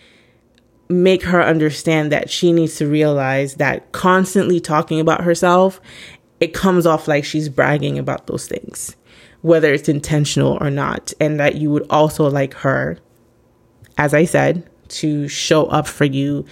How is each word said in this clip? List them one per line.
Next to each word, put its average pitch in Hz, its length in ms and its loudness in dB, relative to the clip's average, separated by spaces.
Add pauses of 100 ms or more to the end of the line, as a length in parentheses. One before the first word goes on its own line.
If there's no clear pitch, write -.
(880)
make 180 340 4
her 175 200 2
understand 156 680 0
that - 160 -4
she 175 240 0
needs 160 240 0
to 151 100 -2
realize 139 680 0
that - 360 -4
constantly 185 680 2
talking 160 400 -2
about 160 220 0
herself, 180 580 2 (580)
it 165 140 -2
comes 180 320 2
off 156 220 2
like 147 180 0
she's 156 240 -4
bragging 139 500 0
about 135 280 -8
those - 200 -8
things, - 480 -12 (460)
whether 160 320 4
it's 139 160 -2
intentional 147 720 0
or 147 80 -2
not, 139 500 -6
and 151 200 0
that 143 160 0
you 151 140 -2
would 147 200 -2
also 151 400 2
like 139 240 -2
her, 135 440 -4 (1000)
as 147 160 0
I 151 120 6
said, 156 420 0 (220)
to 147 380 -4
show 156 380 0
up 147 220 -2
for - 180 -2
you 139 460 -4